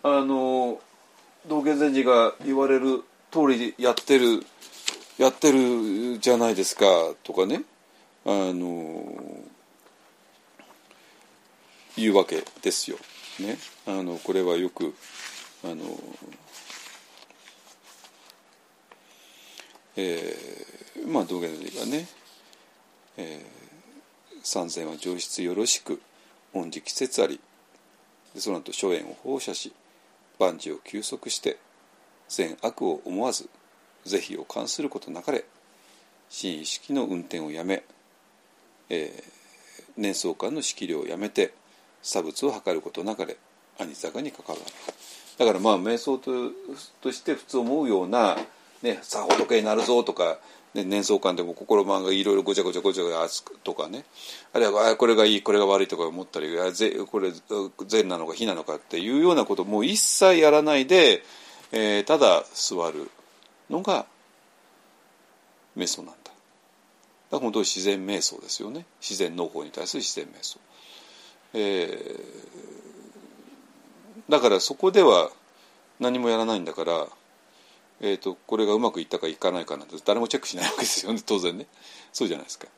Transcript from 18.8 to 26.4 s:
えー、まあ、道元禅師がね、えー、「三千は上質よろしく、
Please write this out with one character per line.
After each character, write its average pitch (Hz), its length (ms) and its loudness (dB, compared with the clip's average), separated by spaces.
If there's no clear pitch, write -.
え 85 400 -4
ー、 320 120 -8
ま 147 100 0
あ、 92 40 -4
道 90 160 -6
元 80 160 -6
禅 85 120 -12
師 87 100 -12
が 117 80 -6
ね、 151 200 -6
え 80 260 -14
ー、 320 100 -20
「三 87 260 -4
千 85 160 -8
は 78 120 -10
上 90 200 -6
質 - 240 -8
よ 87 120 -2
ろ 104 100 0
し - 140 2
く、 - 240 -8